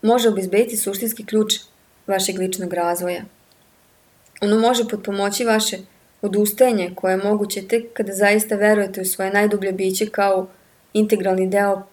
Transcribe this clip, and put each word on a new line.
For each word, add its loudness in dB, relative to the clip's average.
može 4
obezbediti 0
suštinski -6
ključ 0
vašeg -2
ličnog -4
razvoja. -2
Ono 4
može 2
potpomoći -4
vaše 0
odustajanje 2
koje 0
je -2
moguće -2
tek -2
kada -4
zaista 2
verujete 2
u -4
svoje -4
najdublje 2
biće -2
kao 0
integralni 2
deo 0